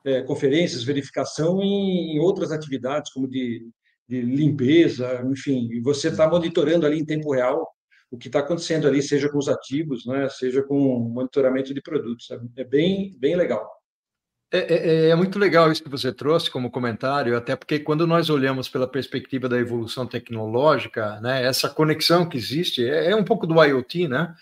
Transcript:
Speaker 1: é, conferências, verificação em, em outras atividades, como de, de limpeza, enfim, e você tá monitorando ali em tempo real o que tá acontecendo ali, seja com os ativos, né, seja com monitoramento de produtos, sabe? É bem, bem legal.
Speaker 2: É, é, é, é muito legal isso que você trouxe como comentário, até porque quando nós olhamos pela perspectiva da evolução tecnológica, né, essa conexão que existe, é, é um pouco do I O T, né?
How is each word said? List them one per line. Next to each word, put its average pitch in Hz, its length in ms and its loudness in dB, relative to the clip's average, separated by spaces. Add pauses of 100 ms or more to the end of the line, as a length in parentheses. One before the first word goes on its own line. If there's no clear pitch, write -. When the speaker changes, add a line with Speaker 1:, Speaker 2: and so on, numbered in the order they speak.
Speaker 1:
é, 131 160 0
conferências, 147 640 0
verificação 147 800 -2
em, 190 540 0
em 147 40 0
outras 175 320 0
atividades, 143 600 -6
como 131 160 -4
de, 120 400 -6 (400)
de 123 140 -4
limpeza, 127 1120 2
enfim, 131 400 -4
e 120 80 -6
você 143 360 -2
tá 160 120 4
monitorando 165 580 2
ali 151 140 0
em 151 60 -4
tempo 151 280 -4
real 131 360 0 (420)
o 120 60 -12
que 120 120 -16
tá 143 100 0
acontecendo 156 480 0
ali, 139 140 4
seja 143 260 0
com 143 120 -2
os 139 100 0
ativos, 135 560 -4
né, 131 240 -2
seja 127 320 -2
com 139 380 2
monitoramento 127 760 0
de 139 80 -8
produtos, 120 460 -6
sabe? 120 280 -12
É 131 80 -10
bem, 185 540 0
bem 147 180 0
legal. 127 320 0 (840)
Speaker 2:
É, 180 80 2
é, 170 300 2 (180)
é, - 20 8
é 165 60 6
muito 190 240 2
legal 165 320 6
isso 156 100 -2
que - 80 -16
você 127 240 -4
trouxe 156 380 0
como 123 180 -4
comentário, 123 640 -2
até 120 200 -2
porque 151 240 -2
quando 151 260 0
nós 165 240 2
olhamos 135 400 0
pela 127 180 -2
perspectiva 127 640 -4
da 123 80 2
evolução 120 480 -4
tecnológica, 113 1160 -2
né, 127 220 0
essa 131 240 0
conexão 165 600 2
que 139 80 -6
existe, 120 500 -2
é, 156 220 0
é 208 60 4
um 214 80 2
pouco 196 240 0
do 160 160 6
I 143 100 6
O 127 80 2
T, 170 260 -4
né? 165 340 -2